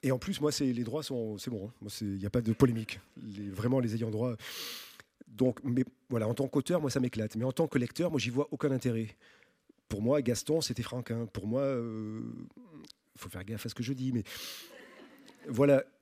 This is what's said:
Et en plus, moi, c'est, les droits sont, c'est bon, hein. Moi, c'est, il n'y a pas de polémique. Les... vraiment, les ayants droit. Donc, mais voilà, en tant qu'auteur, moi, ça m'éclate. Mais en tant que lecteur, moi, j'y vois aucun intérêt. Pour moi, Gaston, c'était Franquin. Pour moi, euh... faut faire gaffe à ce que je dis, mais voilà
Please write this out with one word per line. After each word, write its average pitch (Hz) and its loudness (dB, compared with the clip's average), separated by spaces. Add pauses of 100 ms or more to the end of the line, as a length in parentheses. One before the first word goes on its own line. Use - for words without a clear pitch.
Et 131 4
en 127 2
plus, 196 -2
moi, 151 4
c'est, 135 2
les 120 0
droits 127 -2
sont, 113 -4
c'est 95 -6
bon, 104 -4
hein. 113 -12
Moi, 104 -10
c'est, - -6
il 98 -2
n'y 95 -4
a 104 0
pas 123 2
de 113 2
polémique. 113 4 (240)
Les... 101 -8
vraiment, 113 2
les 113 0
ayants 113 -2
droit. 113 -2 (920)
Donc, 123 2
mais 123 2 (260)
voilà, 110 2
en 117 2
tant 139 0
qu'auteur, 156 4
moi, 147 2
ça - 2
m'éclate. 113 0
Mais 110 0
en 131 2
tant 165 2
que - 2
lecteur, 151 0
moi, 151 2
j'y 123 2
vois 131 0
aucun 143 0
intérêt. 113 0 (720)
Pour 101 -2
moi, 135 4
Gaston, 123 2
c'était 120 -2
Franquin. 117 -4
Pour 104 -6
moi, 120 0
euh... 113 -2 (960)
faut - -12
faire 92 -10
gaffe 104 -8
à 113 -4
ce - -10
que 127 -4
je 127 -2
dis, 131 -2
mais 113 2 (1200)
voilà 135 6 (180)